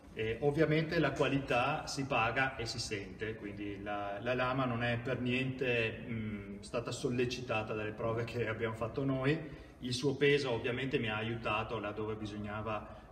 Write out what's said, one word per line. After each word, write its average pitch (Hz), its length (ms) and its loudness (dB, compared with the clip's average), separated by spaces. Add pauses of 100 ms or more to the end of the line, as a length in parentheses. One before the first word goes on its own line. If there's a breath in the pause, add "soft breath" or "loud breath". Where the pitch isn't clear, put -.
(140)
Eh, 113 280 -2
ovviamente 156 580 4
la 139 120 4
qualità 135 720 2
si 139 200 -4
paga 117 500 2
e 117 100 -4
si - 140 -4
sente, 104 560 -6
quindi 101 460 -6
la, 101 400 -4
la 120 120 0
lama 127 320 2
non 117 180 0
è 120 140 2
per - 240 -2
niente, 123 840 0
mm, 104 540 -6
stata - 300 -4
sollecitata 120 840 0
dalle 107 180 -2
prove 113 320 0
che 113 240 -2
abbiamo 113 280 -2
fatto 123 280 -2
noi. 135 340 4 (420 loud breath)
Il 123 140 -4
suo 135 220 2
peso 143 360 6
ovviamente 127 460 0
mi 117 120 2
ha 107 80 0
aiutato 113 640 -2
laddove 107 360 -4
bisognava 104 840 -6 (140 loud breath)